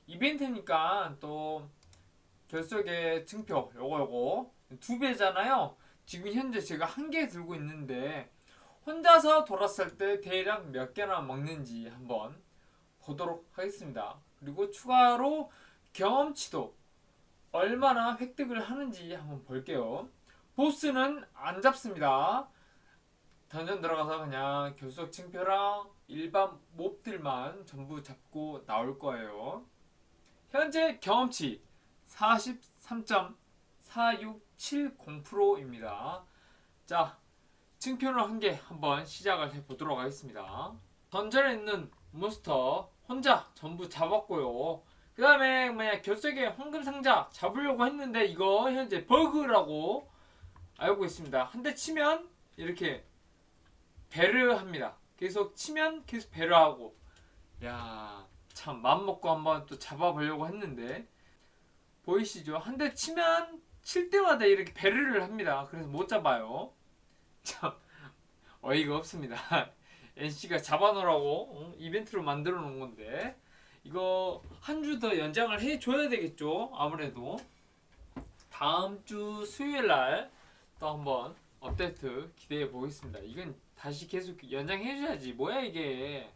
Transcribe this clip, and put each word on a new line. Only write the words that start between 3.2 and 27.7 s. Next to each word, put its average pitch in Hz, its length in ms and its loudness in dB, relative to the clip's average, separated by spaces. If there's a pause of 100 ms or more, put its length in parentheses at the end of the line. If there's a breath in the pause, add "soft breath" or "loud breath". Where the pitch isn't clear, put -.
증표 196 500 -4
요거, 135 260 -2
요거 135 520 -2 (280)
두 240 180 -4
배잖아요. 226 760 2 (280 soft breath)
지금 185 300 -10
현재 247 260 -2
제가 160 240 -4
한 294 260 -6
개 311 160 0
들고 170 280 -8
있는데 147 760 -8 (540 loud breath)
혼자서 311 600 10
돌았을 190 500 -2
때 196 240 0
대략 185 500 -2
몇 127 220 -6
개나 190 300 0
먹는지 131 680 -8
한번 120 500 -8 (640 soft breath)
보도록 170 520 -6
하겠습니다. 139 680 -8 (200)
그리고 165 320 -4
추가로 254 800 4 (440 loud breath)
경험치도 254 840 0 (760)
얼마나 233 680 4
획득을 247 420 -4
하는지 202 540 -6
한번 147 300 -10
볼게요. 131 680 -4 (440 soft breath)
보스는 285 800 2
안 - 300 -8
잡습니다. 190 840 2 (1000 soft breath)
던전 170 320 -6
들어가서 156 440 -2
그냥 143 520 -2
결속 143 360 -12
증표랑 196 760 -2 (200)
일반 165 500 0 (140)
몹들만 165 920 -6
전부 147 380 -12